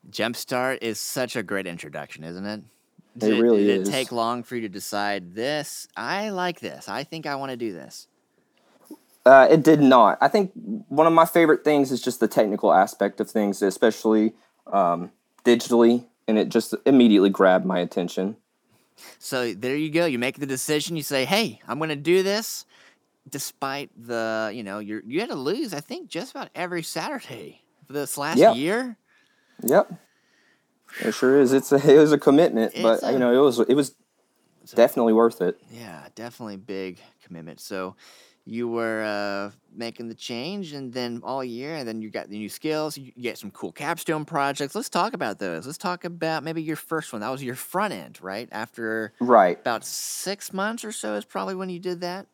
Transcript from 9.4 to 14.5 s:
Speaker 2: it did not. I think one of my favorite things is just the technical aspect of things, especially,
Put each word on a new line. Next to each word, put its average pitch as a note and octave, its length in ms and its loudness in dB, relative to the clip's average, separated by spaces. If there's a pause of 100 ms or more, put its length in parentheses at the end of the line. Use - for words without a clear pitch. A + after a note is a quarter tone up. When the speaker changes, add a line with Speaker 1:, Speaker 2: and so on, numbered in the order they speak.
Speaker 2:
it D#3+ 100 6
did D3+ 200 6
not. B2 400 8
I C#3 80 4
think G3+ 260 0
one C3+ 500 -2
of E3 60 4
my E3 140 6
favorite D#3+ 400 4
things C#3+ 260 2
is A#2+ 100 -4
just - 200 -4
the G#2+ 80 2
technical G#2 440 2
aspect G2+ 460 2
of G#2 100 -4
things, G2+ 320 -2
especially, A2 720 2 (380)